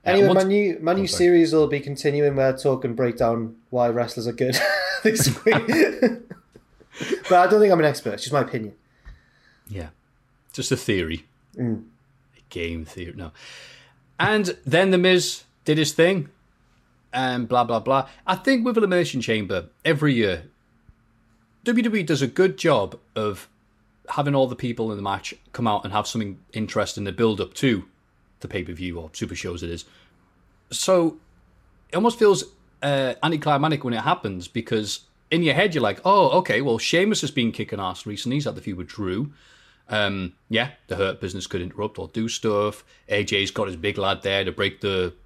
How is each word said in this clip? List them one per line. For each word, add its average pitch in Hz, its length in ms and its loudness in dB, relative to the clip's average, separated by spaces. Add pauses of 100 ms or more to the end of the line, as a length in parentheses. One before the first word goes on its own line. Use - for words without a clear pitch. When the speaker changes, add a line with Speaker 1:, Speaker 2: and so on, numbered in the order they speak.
Speaker 1:
Anyway, 190 240 6
Speaker 2:
Uh, 180 60 6
Speaker 1:
my 185 40 6
Speaker 2:
once 190 100 2
Speaker 1:
new, 202 320 2
my 160 120 0
new 196 100 2
Speaker 2:
Oh, 190 40 0
sorry. - 120 -4
Speaker 1:
series 170 340 6
will 156 140 6
be 143 140 -2
continuing 143 560 0
where 135 180 2
I - 20 -6
talk 131 280 0
and 120 100 -4
break 120 220 0
down 117 400 -2 (140)
why 123 180 2
wrestlers 117 400 -4
are 120 40 -4
good 127 240 0 (240)
<laughs> - 220 -6
this 214 420 0
week. 214 120 4
Speaker 2:
<laughs> 262 680 2 (1040)
Speaker 1:
But - 40 4
I 180 180 8
don't 214 100 6
think 202 120 6
I'm 175 60 4
an 156 80 4
expert. 143 280 -2
It's 104 100 -10
just 123 100 -6
my 139 80 2
opinion. 110 320 -6 (920)
Speaker 2:
Yeah. 90 200 -12 (640)
Just - 180 -8
a 135 60 2
theory. 82 480 -2 (320)
Speaker 1:
Mm. 113 280 -4 (520)
Speaker 2:
A - 40 -20 (100)
game 82 340 -6
theory. 87 320 -14
No. 82 160 -14 (880)
And 196 360 2 (100)
then 175 240 4
The 185 80 4
Miz 180 460 2 (200)
did 151 140 2
his 147 140 0
thing. 170 360 2 (840)
And 123 360 -2
blah, 123 160 4
blah, 117 160 0
blah. 131 280 0 (180)
I 185 100 0
think 254 300 2
with 240 100 0
Elimination 180 460 2
Chamber, 101 440 -2 (180)
every 151 300 2
year, 98 300 0 (1200)
W 240 180 2
W 220 180 0
E 175 40 -4
does 151 180 0
a 135 40 2
good 185 320 0
job 107 400 0 (180)
of 104 320 -4 (640)
having 143 240 -2
all 135 120 4
the 123 100 -8
people 117 340 -4
in 104 60 -6
the 101 60 -8
match 98 320 -6 (180)
come 120 140 -4
out 104 180 0
and 98 80 -8
have 107 140 -2
something 101 320 -6 (140)
interesting 104 540 -4
to 98 60 -6
build 110 280 0
up - 140 -6
to 113 300 0 (560)
the - 80 -14
pay-per-view 87 500 -8
or 80 160 -14
super 90 200 -8
shows 87 280 -8
it 85 80 -8
is. 85 140 -10 (840)
So 175 480 2 (720)
it 156 60 -4
almost 226 220 2
feels, 202 260 4 (380)
uh, 135 400 0
anticlimactic 151 640 0
when 120 100 -2
it 110 80 -2
happens, 101 460 -4
because 107 520 -4 (300)
in 170 120 2
your 151 120 2
head 180 200 2
you're 143 80 0
like, 101 220 -2
"Oh, 190 240 6 (120)
okay, 117 200 0
well, 127 180 0
Sheamus 196 440 0
has 143 80 -4
been 117 220 0
kicking 104 280 -8
ass 92 240 -6
recently. 110 320 -6
He's 147 80 -4
had 104 100 -6
the 76 60 -14
feud 98 160 -8
with 87 120 -12
Drew. 104 440 -6 (560)
Um, 98 440 -2 (180)
yeah, 117 200 -2 (180)
the 92 80 -6
Hurt 95 240 -2
Business 90 260 -8
could 90 160 -6
interrupt 101 360 -10
or - 140 -12
do 113 160 -4
stuff. 104 560 -2 (240)
A 104 160 0
J's 98 260 -2
got 107 180 -4
his 90 80 -10
big 98 220 -6
lad 95 240 -2
there 98 220 0
to 92 80 -4
break 98 280 -4
the 92 340 -2 (120)